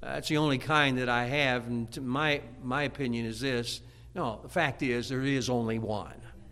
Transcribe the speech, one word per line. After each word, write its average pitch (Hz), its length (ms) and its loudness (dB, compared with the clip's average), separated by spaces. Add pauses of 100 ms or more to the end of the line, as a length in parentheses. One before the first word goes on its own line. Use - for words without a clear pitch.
that's 139 260 -6
the 156 100 4
only 147 200 4
kind 139 400 4
that 127 100 2
I 120 180 4
have. 127 420 2
And 117 260 -2
to 151 80 -8
my, 143 400 0 (200)
my 131 220 0
opinion 120 420 -2
is 113 140 -6
this. 123 400 0 (340)
No, 127 300 -2
the 131 60 -16
fact 151 340 0
is 120 240 0
there 131 140 -2
is 135 280 2
only 113 300 2
one. 104 360 -4 (360)